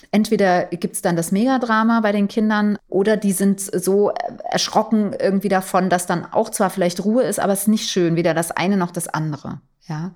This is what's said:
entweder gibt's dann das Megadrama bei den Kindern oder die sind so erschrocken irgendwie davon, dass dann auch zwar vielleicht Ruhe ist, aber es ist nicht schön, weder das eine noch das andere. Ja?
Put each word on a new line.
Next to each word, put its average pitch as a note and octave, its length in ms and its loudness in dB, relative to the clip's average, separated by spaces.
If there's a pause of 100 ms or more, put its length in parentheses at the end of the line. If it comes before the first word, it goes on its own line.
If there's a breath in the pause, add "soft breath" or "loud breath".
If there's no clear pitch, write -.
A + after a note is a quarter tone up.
(100)
entweder G3+ 560 2
gibt's - 360 -6
dann F3 140 0
das E3 160 -2
Megadrama A#3 680 2
bei G#3+ 120 2
den G3+ 160 2
Kindern G#3 500 0 (100)
oder G3+ 280 2
die G3+ 160 0
sind G3 280 2
so G3 500 0 (400)
erschrocken G#3+ 680 0
irgendwie F#3+ 300 0
davon, F#3 400 0
dass F3+ 180 0
dann E3+ 260 -2
auch A3 180 0
zwar F#3+ 200 0
vielleicht F3 340 -2
Ruhe A3 180 2
ist, F#3+ 180 -2
aber G3 120 0
es F#3+ 100 -2
ist - 60 0
nicht A3 220 0
schön, E3 260 2
weder E3+ 180 2
das E3+ 160 -2
eine G3 260 0
noch F3 140 -2
das - 180 -8
andere. D3 520 -8 (280)
Ja? E3 280 -10